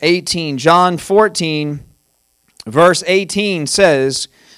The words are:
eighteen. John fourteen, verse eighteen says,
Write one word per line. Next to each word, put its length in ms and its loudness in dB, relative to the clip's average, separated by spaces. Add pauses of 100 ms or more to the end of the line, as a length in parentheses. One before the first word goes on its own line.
eighteen. 560 -2
John 400 2
fourteen, 880 -2 (840)
verse 400 2
eighteen 640 -2
says, 600 0 (300)